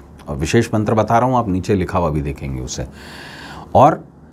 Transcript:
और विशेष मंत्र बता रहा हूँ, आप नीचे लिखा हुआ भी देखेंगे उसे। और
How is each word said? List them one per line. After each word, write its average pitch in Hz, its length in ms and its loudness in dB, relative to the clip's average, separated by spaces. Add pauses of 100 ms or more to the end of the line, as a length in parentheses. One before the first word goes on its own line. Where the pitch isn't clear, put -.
(280)
और 73 80 -6
विशेष 95 380 2
मंत्र 107 200 0
बता 107 240 2
रहा 113 100 4
हूँ, 131 80 2
आप 113 120 0
नीचे 92 260 0
लिखा 92 240 0
हुआ 87 120 0
भी 76 120 -2
देखेंगे 67 400 -6
उसे। - 240 -8 (880)
और 156 300 6 (280)